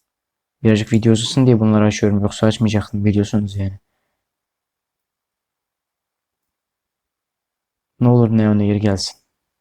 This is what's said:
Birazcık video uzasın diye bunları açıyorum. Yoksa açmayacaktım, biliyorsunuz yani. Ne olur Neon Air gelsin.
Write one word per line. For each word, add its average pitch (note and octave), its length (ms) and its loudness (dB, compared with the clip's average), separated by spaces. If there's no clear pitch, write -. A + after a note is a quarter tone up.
Birazcık A2 300 0
video A2+ 200 2
uzasın A2+ 320 -2
diye A#2+ 140 4
bunları G#2+ 260 2
açıyorum. G#2 360 0
Yoksa G#2 260 -2
açmayacaktım, G#2+ 580 -2
biliyorsunuz G2+ 500 -2
yani. G2 240 -8
Ne B2 100 2
olur A#2+ 280 4
Neon G#2+ 220 2
Air G#2 160 0
gelsin. G2+ 400 -4